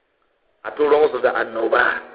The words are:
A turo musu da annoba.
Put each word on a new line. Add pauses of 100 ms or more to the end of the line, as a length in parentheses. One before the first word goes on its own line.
(640)
A
turo
musu
da
annoba. (160)